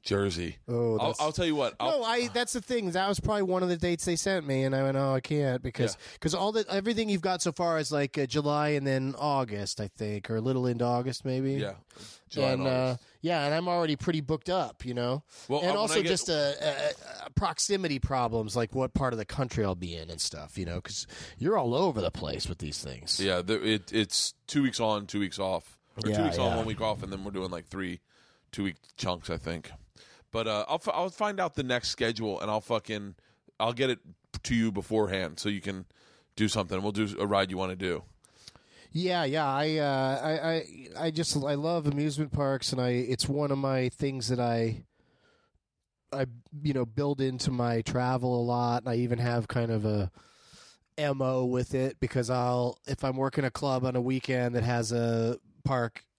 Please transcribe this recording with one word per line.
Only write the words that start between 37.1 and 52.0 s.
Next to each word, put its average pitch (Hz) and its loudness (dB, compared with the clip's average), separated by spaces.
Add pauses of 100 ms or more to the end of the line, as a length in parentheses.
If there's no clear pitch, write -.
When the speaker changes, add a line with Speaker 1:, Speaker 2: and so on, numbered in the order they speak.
Speaker 1:
a 101 2
ride 98 2
you 92 -4
wanna 92 -4
do. 90 -2 (880)
Speaker 2:
Yeah, 175 0
yeah. 147 0
I, 147 2
uh, 135 2
I, 156 0 (540)
I, 165 0
I 160 2
just, 156 0
I 143 0
love 156 0
amusement 147 0
parks, 135 0
and 131 0
I, 123 2
it's 123 0
one 143 0
of 139 0
my 135 0
things 135 -2
that 123 0
I, 117 0 (1300)
I, 135 0 (360)
you 151 0
know, 127 2
build 139 -2
into 131 0
my 117 2
travel 123 2
a 120 2
lot. 120 2
And 127 -4
I 117 2
even 120 2
have 120 2
kind 117 0
of 110 2
a 104 2 (880)
M 139 0
O 127 2
with 123 0
it 131 0